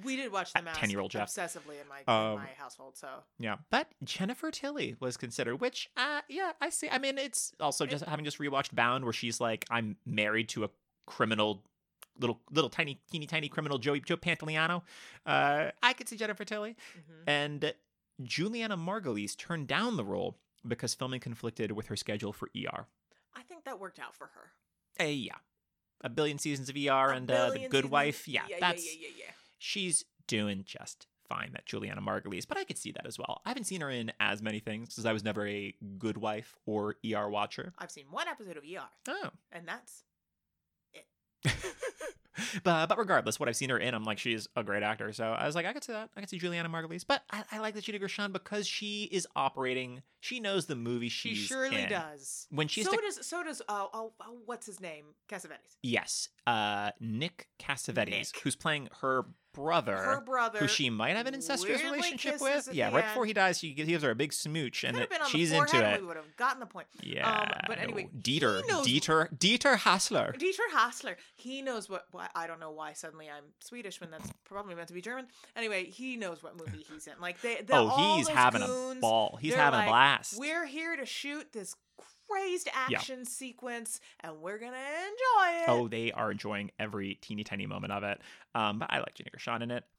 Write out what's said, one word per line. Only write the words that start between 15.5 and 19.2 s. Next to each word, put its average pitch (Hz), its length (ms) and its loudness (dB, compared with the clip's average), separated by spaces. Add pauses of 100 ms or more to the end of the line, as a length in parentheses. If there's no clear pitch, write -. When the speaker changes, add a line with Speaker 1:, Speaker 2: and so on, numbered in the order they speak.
Speaker 2:
I 247 120 6
could 247 160 -8
see 226 80 -10
Jennifer 214 260 -4
Tilly. 214 300 -6
Speaker 1:
Mm-hmm. 160 560 -20
Speaker 2:
And 147 440 2 (480)
Juliana 214 540 -2
Margulies 165 600 -2